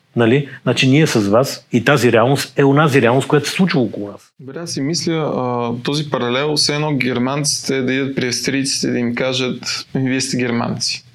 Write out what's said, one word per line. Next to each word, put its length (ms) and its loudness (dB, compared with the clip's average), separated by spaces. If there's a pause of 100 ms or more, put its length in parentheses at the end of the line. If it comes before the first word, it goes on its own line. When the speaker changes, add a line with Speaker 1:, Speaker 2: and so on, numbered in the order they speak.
(160)
Speaker 1:
Нали? 320 4 (160)
Значи 260 2
ние 180 6
с 120 2
вас 520 0
и 140 0
тази 260 4
реалност 480 2
е 40 4
онази 380 4
реалност, 260 2
която 220 0
се 60 -6
случва 260 2
около 300 -4
нас. 280 -20
Speaker 2:
Добре, 200 -14
аз 120 -10
си 100 -6
мисля, 320 -2
а, 720 -2
този 260 -4
паралел, 460 -2
все 200 0
едно 180 -2
германците 880 -2
да 120 0
идат 220 -4
при 120 -2
австрийците 640 -2
да 80 -2
им 160 -2
кажат: 440 -2 (360)
„Вие 260 -2
сте 160 -4
германци.“ 680 -4 (120)